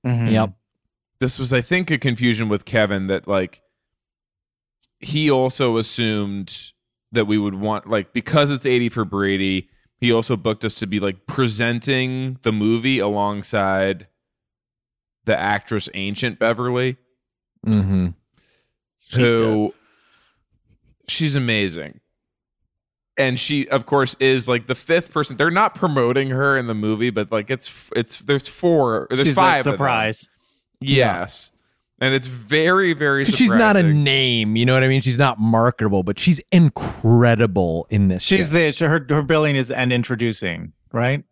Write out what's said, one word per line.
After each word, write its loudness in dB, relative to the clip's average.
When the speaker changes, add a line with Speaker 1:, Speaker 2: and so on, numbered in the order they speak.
Speaker 1:
Mm-hmm. 0
Speaker 2:
Yep. 0
Speaker 3:
this -2
was, -6
I 2
think, -2
a 0
confusion 0
with -2
Kevin 0
that, -4
like, -2
he -2
also 2
assumed -4
that 0
we 2
would -2
want, -6
like, -4
because 0
it's -6
eighty 2
for -2
Brady, -2
he 0
also 0
booked -4
us -4
to -8
be, -4
like, -6
presenting -4
the 0
movie 0
alongside -2
the 0
actress -4
Ancient -6
Beverly, -2
Speaker 2:
Mm-hmm. 2
Speaker 4:
She's -8
Speaker 3:
who 2
Speaker 4:
good. -6
Speaker 3:
she's -2
amazing. -2
And 0
she, -2
of -2
course, 0
is, 2
like, -2
the -4
fifth -2
person. -4
They're 0
not 0
promoting 0
her 0
in -2
the -4
movie, 0
but, -4
like, -4
it's, -10
it's, -4
there's -2
four, 0
there's -2
Speaker 1:
She's 2
the 2
Speaker 3:
five 4
of -2
them. 0
Speaker 1:
surprise. -2
Speaker 2:
Yeah. 0
Speaker 3:
Yes. -10
And 0
it's -2
very, 2
very 0
Speaker 2:
'Cause 2
she's 4
not 4
a 6
Speaker 3:
surprising. 4
Speaker 2:
name, 2
you 2
know 4
what 4
I 2
mean? 2
She's 0
not 2
marketable, 2
but -4
she's 2
incredible 2
in 2
this 0
Speaker 1:
She's 2
Speaker 2:
show. -4
Speaker 1:
the, 4
she, -2
her, 0
her 2
billing 2
is -2
and 0
introducing, -4
right? -2